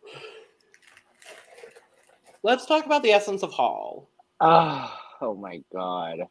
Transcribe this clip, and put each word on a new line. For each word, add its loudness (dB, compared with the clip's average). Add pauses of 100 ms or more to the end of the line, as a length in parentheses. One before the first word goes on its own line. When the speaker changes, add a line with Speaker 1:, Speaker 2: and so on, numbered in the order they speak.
(2500)
Speaker 1:
Let's 2
talk 2
about 2
the 4
essence 2
of -6
Hall. -4 (320)
Speaker 2:
Ah, 4 (220)
oh -6
my -14 (100)
God. -6 (100)